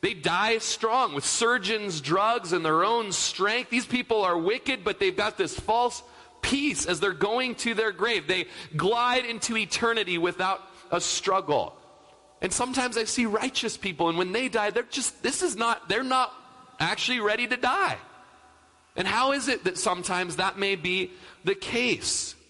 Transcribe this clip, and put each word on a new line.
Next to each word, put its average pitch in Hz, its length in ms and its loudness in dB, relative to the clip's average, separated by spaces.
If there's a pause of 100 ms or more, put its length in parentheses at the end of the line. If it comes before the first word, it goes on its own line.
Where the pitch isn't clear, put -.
They 220 100 -2
die 185 440 0
strong 220 580 0
with 139 100 -4
surgeons, 208 760 0
drugs, 190 500 2
and 170 140 0
their 160 180 4
own 220 300 2
strength. 226 560 0
These 240 160 0
people 226 360 2
are 180 160 4
wicked, 220 460 0
but 202 160 -2
they've 185 160 2
got 214 220 -2
this 170 200 -2
false 233 460 0 (380)
peace 277 440 0
as 170 140 0
they're 190 140 2
going 226 420 0
to 233 180 -2
their 214 200 0
grave. 190 340 0
They 180 200 0 (280)
glide 240 480 2
into 226 320 -4
eternity 214 600 0
without 180 440 0 (300)
a 175 80 2
struggle. 170 760 0 (680)
And 190 100 -2
sometimes 247 460 0
I 226 80 0
see 233 200 0
righteous 226 520 -2
people, 170 320 0
and 165 80 0
when 180 160 0
they 247 160 0
die, 208 220 0
they're 240 120 0
just, - 400 -6
this 262 180 0
is 320 140 0
not, 233 320 0
they're 214 160 0
not 262 300 0 (480)
actually 226 400 0
ready 220 260 2
to 247 80 0
die. 247 420 0 (1000)
And 185 100 -2
how 247 240 2
is 269 160 0
it 240 160 0
that 180 140 0
sometimes 180 580 -2
that 190 240 0
may 196 160 2
be 180 360 -2 (340)
the 196 100 4
case? - 800 -2 (140)